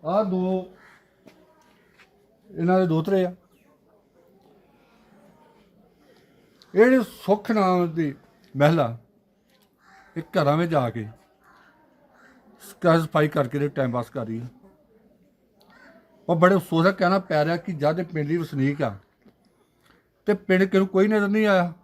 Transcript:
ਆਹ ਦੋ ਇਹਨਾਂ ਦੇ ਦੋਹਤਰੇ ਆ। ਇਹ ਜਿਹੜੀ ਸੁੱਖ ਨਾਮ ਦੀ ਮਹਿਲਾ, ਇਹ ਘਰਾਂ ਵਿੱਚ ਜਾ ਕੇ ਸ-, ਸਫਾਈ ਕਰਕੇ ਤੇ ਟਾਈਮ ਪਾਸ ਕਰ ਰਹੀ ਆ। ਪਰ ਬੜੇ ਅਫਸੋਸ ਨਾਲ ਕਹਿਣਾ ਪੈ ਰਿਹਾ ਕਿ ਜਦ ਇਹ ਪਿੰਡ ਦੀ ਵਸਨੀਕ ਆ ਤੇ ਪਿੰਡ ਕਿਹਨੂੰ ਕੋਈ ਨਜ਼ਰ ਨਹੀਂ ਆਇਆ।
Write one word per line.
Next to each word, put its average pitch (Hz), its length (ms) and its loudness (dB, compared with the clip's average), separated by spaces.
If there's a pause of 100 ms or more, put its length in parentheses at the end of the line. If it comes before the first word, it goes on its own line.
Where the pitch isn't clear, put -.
ਆਹ 190 180 0
ਦੋ 185 440 -2 (1800)
ਇਹਨਾਂ 175 300 0
ਦੇ 190 80 2
ਦੋਹਤਰੇ 165 380 0
ਆ। 180 80 -6 (3500)
ਇਹ 190 100 6
ਜਿਹੜੀ 254 200 4 (200)
ਸੁੱਖ 202 280 0
ਨਾਮ 185 420 2
ਦੀ 156 200 -2 (420)
ਮਹਿਲਾ, 143 420 2 (1160)
ਇਹ 160 80 -10 (100)
ਘਰਾਂ 151 240 2
ਵਿੱਚ 170 140 -2
ਜਾ 131 180 0
ਕੇ 110 160 -10 (1600)
ਸ-, 165 400 0
ਸਫਾਈ 151 240 0
ਕਰਕੇ 147 320 -4
ਤੇ 147 100 -2
ਟਾਈਮ 131 220 -4
ਪਾਸ 120 180 -6
ਕਰ 123 160 -10
ਰਹੀ 113 140 -8
ਆ। 123 80 -12 (1800)
ਪਰ 175 80 2
ਬੜੇ 180 200 4
ਅਫਸੋਸ 170 280 0
ਨਾਲ 196 100 4
ਕਹਿਣਾ 190 260 0
ਪੈ 156 260 -2
ਰਿਹਾ 165 120 -2
ਕਿ 170 160 -8
ਜਦ 151 260 -2
ਇਹ 180 60 -6
ਪਿੰਡ 156 220 -6
ਦੀ 160 100 -2
ਵਸਨੀਕ 143 440 -4
ਆ 110 140 -4 (1300)
ਤੇ 208 60 2
ਪਿੰਡ 190 300 0
ਕਿਹਨੂੰ 190 240 2
ਕੋਈ 190 200 2
ਨਜ਼ਰ 214 200 0
ਨਹੀਂ 214 200 0
ਆਇਆ। 175 260 0 (100)